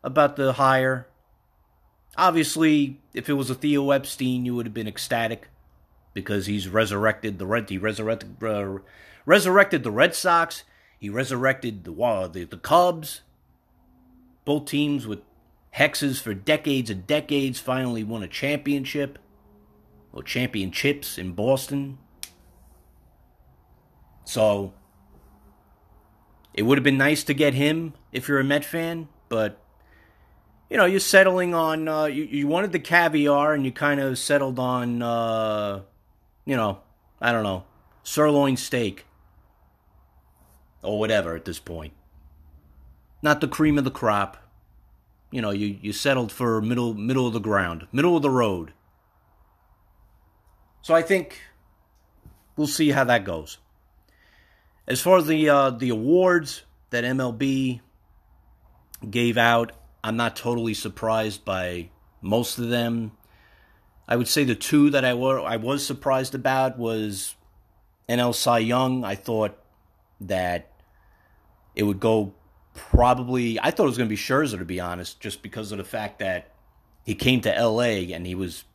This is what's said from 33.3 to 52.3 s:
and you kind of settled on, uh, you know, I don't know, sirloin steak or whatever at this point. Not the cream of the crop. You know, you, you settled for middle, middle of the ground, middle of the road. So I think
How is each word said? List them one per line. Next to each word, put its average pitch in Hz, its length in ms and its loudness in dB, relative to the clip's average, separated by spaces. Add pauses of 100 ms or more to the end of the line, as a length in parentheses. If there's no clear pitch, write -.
and 143 120 0
you 131 80 -4
kind 147 260 0
of 135 180 -2
settled 135 400 0
on, 123 440 -2
uh, 110 800 -2 (640)
you 139 100 -2
know, 107 240 -2 (400)
I 117 140 2
don't 110 100 0
know, 95 220 -4 (380)
sirloin 143 520 2
steak 117 500 -4 (1800)
or 104 160 -4
whatever 104 380 0
at 78 80 -12
this 87 160 -10
point. 80 340 -12 (1300)
Not 151 200 2
the 151 60 0
cream 151 300 2
of 143 60 2
the 127 80 -2
crop. 101 460 -2 (960)
You 127 100 -4
know, 107 100 -2
you, 101 300 -4
you 104 100 -6
settled 127 400 0
for 113 300 0
middle, 120 320 -2
middle 123 340 0
of 113 60 -2
the 113 60 -2
ground, 95 520 -2
middle 165 240 2
of 156 60 2
the 143 80 2
road. 104 440 0 (2000)
So - 140 2
I 165 60 6
think 180 400 -2 (1120)